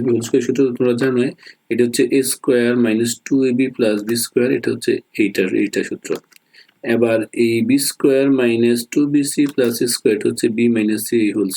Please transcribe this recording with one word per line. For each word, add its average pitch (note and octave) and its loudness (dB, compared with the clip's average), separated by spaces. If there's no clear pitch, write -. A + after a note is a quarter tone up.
B - 0
whole A2+ 0
square C3 0
সূত্র B2 0
তো B2 -2
তোমরা B2 2
জানোই, B2+ 0
এটা A2+ 2
হচ্ছে A#2+ 0
এ - 4
স্কয়ার A#2+ 0
মাইনাস A2+ 0
টু C#3+ 0
এ - 0
বি C3 2
প্লাস G#2+ 0
বি A#2 -2
স্কয়ার, B2+ 0
এটা A#2+ -4
হচ্ছে A#2 -2
এইটার, G2 0
এইটা G2 -2
সূত্র। - -12
এবার A2+ 2
এই A#2 0
বি C3+ 4
স্কয়ার C3+ 0
মাইনাস A#2+ 2
টু D3 0
বি D3 2
সি - -2
প্লাস A#2+ 2
সি C3 -2
স্কয়ার, - 0
এটা A2 -2
হচ্ছে A#2 -2
B - -4
minus G#2+ -2
C - -10
whole G2+ -2